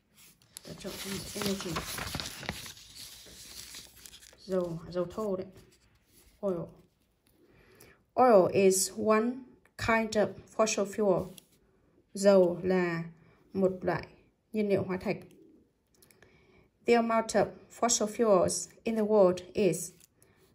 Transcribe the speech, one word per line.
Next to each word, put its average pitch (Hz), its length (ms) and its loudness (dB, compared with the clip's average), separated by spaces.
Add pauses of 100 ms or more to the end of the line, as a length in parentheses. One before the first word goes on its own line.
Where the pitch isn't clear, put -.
(640)
Ta - 160 -16
chọn 185 140 -12 (420)
energy. 196 360 -4 (2750)
Dầu, 175 340 -4 (120)
dầu 175 200 -4
thô 208 260 -6
đấy. 185 100 -10 (920)
Oil. 185 200 -4 (1500)
Oil 220 380 6
is 190 380 4
one 220 400 2 (560)
kind 226 300 0
of 202 120 2 (280)
fossil 220 280 0
fuel. 196 480 0 (840)
Dầu 190 480 6
là 175 420 0 (480)
một 185 300 0
loại 175 240 -4 (460)
nhiên 214 160 -2
liệu 196 140 2
hóa 185 140 -4
thạch. 185 200 -4 (1700)
The 233 80 6
amount 226 320 2
of 208 200 2 (340)
fossil 233 260 0
fuels 208 640 2 (140)
in 226 120 -2
the 220 60 0
world 202 360 4 (140)
is, 175 380 0 (640)